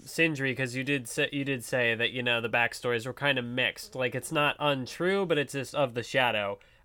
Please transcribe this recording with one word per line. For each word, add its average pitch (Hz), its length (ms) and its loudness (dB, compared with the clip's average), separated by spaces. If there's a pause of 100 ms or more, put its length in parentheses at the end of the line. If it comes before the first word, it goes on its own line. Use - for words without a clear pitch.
Sindri, 139 500 2
'cause 127 200 -2
you 131 80 -2
did 135 240 -2
say, 147 240 0
you 139 140 -2
did 135 180 -2
say 117 320 2
that, 113 160 0
you 123 120 -4
know, 120 180 2
the 117 80 0
backstories 120 560 0
were 131 80 -6
kinda 139 280 0
mixed. 120 540 -2
Like, 127 200 -2
it's - 160 -6
not 147 280 2
untrue, 151 640 0
but 165 120 2
it's 143 160 -2
just 139 220 -6
of 135 180 2
the 120 100 -4
Shadow. 107 560 2 (260)